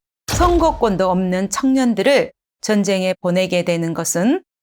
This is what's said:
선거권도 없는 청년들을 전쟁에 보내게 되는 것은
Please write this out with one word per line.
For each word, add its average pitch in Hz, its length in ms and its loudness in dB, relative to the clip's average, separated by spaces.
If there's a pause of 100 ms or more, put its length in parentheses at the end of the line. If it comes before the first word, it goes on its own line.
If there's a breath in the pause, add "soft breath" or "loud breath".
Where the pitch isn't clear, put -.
(280)
선거권도 320 800 2
없는 185 400 -2
청년들을 254 800 0 (300)
전쟁에 190 600 0
보내게 180 420 0
되는 170 300 -2
것은 180 500 -2 (200)